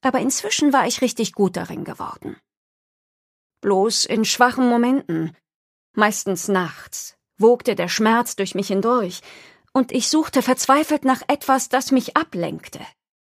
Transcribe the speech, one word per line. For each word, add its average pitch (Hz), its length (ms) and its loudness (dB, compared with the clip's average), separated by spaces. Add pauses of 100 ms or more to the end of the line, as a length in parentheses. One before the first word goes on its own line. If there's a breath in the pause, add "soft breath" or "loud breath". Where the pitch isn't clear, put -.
Aber 262 160 0
inzwischen 285 540 0
war 240 120 4
ich 240 140 -4
richtig 233 320 -2
gut 185 240 0
darin 170 260 -8
geworden. - 540 -12 (1300)
Bloß 202 420 2
in 220 220 0
schwachen 247 420 2
Momenten, 240 680 0 (600)
meistens 208 540 -2
nachts, - 680 -4 (220)
wogte 240 360 4
der 175 140 -2
Schmerz 226 480 2
durch 190 180 -4
mich 202 140 -4
hindurch, 202 540 0 (500 loud breath)
und 262 200 0
ich - 180 -2
suchte 302 320 0
verzweifelt 277 640 0
nach 262 200 0
etwas, 269 440 0
das 262 200 -2
mich 262 280 2
ablenkte. 170 600 -6 (460)